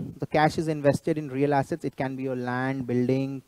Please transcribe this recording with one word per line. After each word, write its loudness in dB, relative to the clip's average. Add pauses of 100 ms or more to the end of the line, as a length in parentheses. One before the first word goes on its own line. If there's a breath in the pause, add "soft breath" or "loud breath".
(180)
the -8
cash 2
is 0
invested 2
in -6
real 2
assets. 0
It -6
can -4
be -6
your -4
land, -2
building, 0